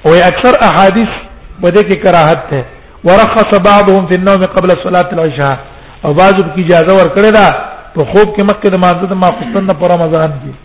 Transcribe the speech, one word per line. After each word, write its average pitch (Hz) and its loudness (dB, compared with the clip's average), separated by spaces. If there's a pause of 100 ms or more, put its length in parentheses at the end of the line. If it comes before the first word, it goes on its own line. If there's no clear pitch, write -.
وی 170 4
اکثر 185 2 (140)
احادیث 190 0 (500)
په 175 0
دې 202 2
کې 190 0
کراهت 165 2 (100)
ده. 131 -6 (380)
ورخص 208 2 (180)
بعضهم 196 2
في 180 0
النوم 190 0
قبل 185 -2 (140)
صلاة 180 -2
العشاء. 139 -2 (480)
او 147 -2
بعضو 190 2
پکې 165 -6
اجازه 170 2
ورکړې 202 2
ده 196 4 (480)
په 165 -4 (100)
خوب 208 4
کې 202 -2
مخکې 202 -2
د 185 0
مانځه 180 0
د 196 -4
ماخوستن 185 -2
نه 190 -2
په 160 -4
رمضان 160 -2 (100)
کې. 135 -14 (120)